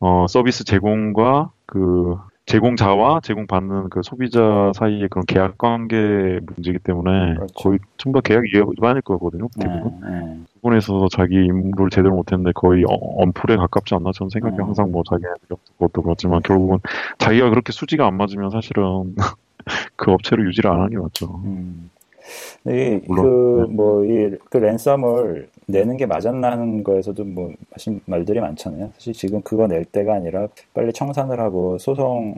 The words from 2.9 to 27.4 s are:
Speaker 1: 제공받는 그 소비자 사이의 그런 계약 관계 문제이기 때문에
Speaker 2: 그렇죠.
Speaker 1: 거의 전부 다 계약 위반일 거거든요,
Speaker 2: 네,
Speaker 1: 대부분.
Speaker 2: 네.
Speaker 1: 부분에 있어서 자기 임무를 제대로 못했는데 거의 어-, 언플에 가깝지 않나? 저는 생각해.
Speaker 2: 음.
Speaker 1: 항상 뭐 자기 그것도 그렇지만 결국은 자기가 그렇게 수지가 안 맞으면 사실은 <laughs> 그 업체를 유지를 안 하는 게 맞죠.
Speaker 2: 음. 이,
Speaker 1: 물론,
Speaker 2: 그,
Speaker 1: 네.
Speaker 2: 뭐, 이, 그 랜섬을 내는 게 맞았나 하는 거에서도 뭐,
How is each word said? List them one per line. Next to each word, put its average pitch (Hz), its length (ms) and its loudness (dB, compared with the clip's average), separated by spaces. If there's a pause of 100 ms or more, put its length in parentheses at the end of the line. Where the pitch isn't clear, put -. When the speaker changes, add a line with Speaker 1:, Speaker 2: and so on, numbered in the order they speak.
Speaker 1:
제공받는 98 640 -4
그 90 140 -4
소비자 110 720 2
사이의 104 340 -2
그런 92 180 -4
계약 95 320 2
관계 107 840 0
문제이기 87 360 -6
때문에 90 540 0
Speaker 2:
그렇죠. 92 200 -6
Speaker 1:
거의 98 240 0 (180)
전부 135 240 0
다 - 80 0
계약 113 160 4
위반일 117 580 2
거거든요, 87 540 -4
Speaker 2:
네, 101 100 -4
Speaker 1:
대부분. 87 340 -6
Speaker 2:
네. 87 380 -10 (220)
Speaker 1:
부분에 117 180 4
있어서 98 300 2
자기 90 280 2
임무를 95 540 2
제대로 95 240 4
못했는데 90 380 0
거의 90 320 4
어-, - 380 0
언플에 107 340 2
가깝지 98 380 0
않나? 92 180 -2
저는 95 180 -6
생각해. 110 280 -4
Speaker 2:
음. 101 60 -2
Speaker 1:
항상 101 280 0
뭐 87 160 0
자기 87 160 -2 (540)
그것도 107 240 2
그렇지만 87 400 0
결국은 92 360 4 (400)
자기가 120 320 4
그렇게 117 220 2
수지가 147 340 0
안 92 100 0
맞으면 101 340 -2
사실은 95 640 -2
<laughs> - 800 -6
그 - 160 0
업체를 104 360 2
유지를 104 220 0
안 92 80 2
하는 92 120 0
게 113 80 -6
맞죠. 87 460 -8
Speaker 2:
음. 90 460 -12 (760)
이, 123 400 0
Speaker 1:
물론, 92 180 2
Speaker 2:
그, 123 440 4
Speaker 1:
네. 107 60 -8
Speaker 2:
뭐, 104 300 2
이, 107 320 0 (140)
그 131 80 2
랜섬을 117 920 0 (180)
내는 104 300 0
게 135 100 -2
맞았나 120 460 -2
하는 113 320 -4
거에서도 98 400 -2
뭐, 90 280 -10 (200)